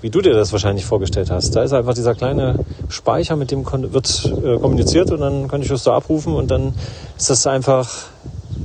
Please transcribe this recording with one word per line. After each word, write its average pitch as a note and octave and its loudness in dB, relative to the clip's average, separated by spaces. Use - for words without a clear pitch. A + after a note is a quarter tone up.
wie A2+ -6
du E3 2
dir F#3 6
das G#2+ 4
wahrscheinlich G2+ 0
vorgestellt G2 0
hast. F2+ 0
Da A#2 4
ist C3+ 0
einfach B2 2
dieser A#2 2
kleine C3 0
Speicher, D#3+ -2
mit C#3 -2
dem C3+ -2
kon-, C3 -4
wird, - 0
äh, A#2+ 2
kommuniziert C#3 2
und D#3+ 0
dann C#3 -2
kann C#3+ -2
ich B2+ -2
das B2+ -2
da A#2+ 4
abrufen D#3 0
und C3+ 0
dann C3 0
ist - 0
das C3+ 2
einfach C3 2